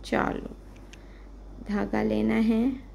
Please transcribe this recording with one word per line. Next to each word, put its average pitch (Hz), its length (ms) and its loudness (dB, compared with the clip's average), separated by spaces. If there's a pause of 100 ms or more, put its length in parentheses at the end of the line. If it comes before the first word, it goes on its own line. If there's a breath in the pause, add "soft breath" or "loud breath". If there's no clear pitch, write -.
चार - 300 2
loop। - 1300 -14
धागा 202 340 0
लेना 214 320 4
है, 226 380 4 (220)